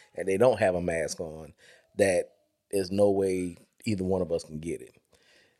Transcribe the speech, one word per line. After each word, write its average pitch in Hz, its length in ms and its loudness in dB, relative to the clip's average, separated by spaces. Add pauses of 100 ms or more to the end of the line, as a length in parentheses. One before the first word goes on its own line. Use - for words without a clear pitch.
(160)
and 87 120 -8
they 95 100 2
don't 113 220 4
have 95 160 4
a 87 60 -2
mask 82 380 -4
on, 78 340 -12 (440)
that 95 340 2 (400)
there's 95 200 -2
no 101 200 4
way 92 460 -2 (280)
either 101 180 -2
one 92 180 0
of 82 100 -4
us 82 120 -2
can 78 160 -12
get 78 220 -8
it. - 140 -20 (640)